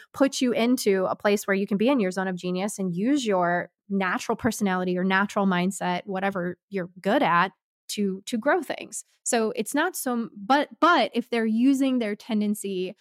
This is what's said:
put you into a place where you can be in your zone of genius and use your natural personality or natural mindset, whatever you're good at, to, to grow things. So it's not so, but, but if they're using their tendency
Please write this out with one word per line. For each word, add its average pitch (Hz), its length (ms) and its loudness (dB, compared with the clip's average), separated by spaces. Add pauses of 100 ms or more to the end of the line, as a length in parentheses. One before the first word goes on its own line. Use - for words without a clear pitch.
(120)
put 277 280 0
you 247 120 2
into 220 540 2
a - 100 -4
place 208 300 0
where 196 100 2
you 196 100 0
can 208 100 0
be 214 120 2
in 277 120 4
your 185 100 0
zone 190 180 -2
of 185 80 -4
genius 180 420 -4
and 185 160 -2
use 247 320 0
your 175 440 2 (180)
natural 196 480 -2
personality 185 600 0
or 180 80 0
natural 196 420 2
mindset, 180 600 0
whatever 190 500 -4 (140)
you're 185 200 -6 (100)
good 240 220 2
at, 175 300 2 (360)
to, 196 380 -4
to 240 120 -4
grow 302 240 2
things. - 420 -10 (200)
So 220 300 0
it's - 200 -4
not 330 220 0
so, 233 400 -4
but, 254 320 2 (120)
but 311 340 4
if 240 160 -2
they're 226 160 0
using 262 520 2
their 208 180 -2
tendency 208 840 -4